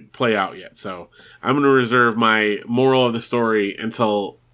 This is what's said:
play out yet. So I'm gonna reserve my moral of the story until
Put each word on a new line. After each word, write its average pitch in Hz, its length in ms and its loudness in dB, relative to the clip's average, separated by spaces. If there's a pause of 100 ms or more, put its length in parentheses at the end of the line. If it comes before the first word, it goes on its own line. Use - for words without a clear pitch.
(120)
play 117 220 0
out 95 240 -2
yet. - 200 -20
So 92 320 -14 (320)
I'm 127 120 0
gonna 143 140 2
reserve 120 480 2
my 110 500 2
moral 131 400 2
of 120 60 -2
the 113 80 -4
story 110 580 -2
until 107 600 -4 (160)